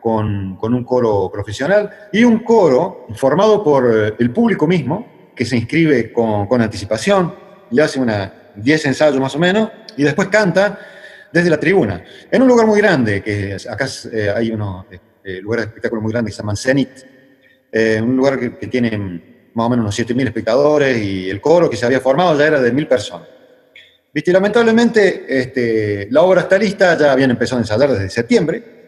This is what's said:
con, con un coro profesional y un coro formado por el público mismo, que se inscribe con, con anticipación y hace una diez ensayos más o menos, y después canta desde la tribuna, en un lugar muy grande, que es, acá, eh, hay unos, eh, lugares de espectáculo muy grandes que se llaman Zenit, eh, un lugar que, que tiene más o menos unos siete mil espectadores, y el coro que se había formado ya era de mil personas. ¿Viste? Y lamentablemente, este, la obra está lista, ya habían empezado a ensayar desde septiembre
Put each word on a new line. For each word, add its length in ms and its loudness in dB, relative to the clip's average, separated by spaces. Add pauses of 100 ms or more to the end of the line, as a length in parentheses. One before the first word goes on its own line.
con, 560 -4
con 180 -2
un 100 -2
coro 480 0
profesional 580 -2 (220)
y 100 2
un 180 4
coro 760 2
formado 500 2
por 540 2
el 120 0
público 360 0
mismo, 680 -4
que 100 -2
se 120 -4
inscribe 560 0
con, 340 0
con 140 0
anticipación 760 -2 (360)
y 100 2
hace 180 0
una 560 -4
diez 320 0
ensayos 320 2
más 160 -4
o 40 -4
menos, 320 0 (260)
y 80 0
después 240 0
canta 500 0 (540)
desde 180 2
la 80 2
tribuna, 460 0 (260)
en 120 2
un 60 6
lugar 180 6
muy 140 2
grande, 420 2
que 340 -4
es, 100 -14
acá, 200 -6 (260)
eh, 220 -2
hay 160 -2
unos, 360 -8 (380)
eh, 180 -12
lugares 240 -6
de 40 -14
espectáculo 320 -8
muy 100 -4
grandes 200 -4
que 40 -14
se 60 -14
llaman 140 -6
Zenit, 340 -2 (800)
eh, 300 0
un 160 -2
lugar 220 2
que, 180 -6
que 120 -14
tiene 840 -6
más 140 -2
o 40 0
menos 120 0
unos 120 -2
siete 200 -4
mil 120 0
espectadores, 720 2
y 320 -4
el 120 -6
coro 280 4
que 80 -4
se 80 -4
había 160 2
formado 380 2
ya 80 4
era 140 2
de 120 2
mil 140 -2
personas. 420 -4 (840)
¿Viste? 160 -2
Y 20 2
lamentablemente, 960 2
este, 840 -2
la 120 4
obra 200 4
está 140 2
lista, 400 2
ya 160 4
habían 200 2
empezado 260 -2
a 40 0
ensayar 280 0
desde 180 -2
septiembre 800 -2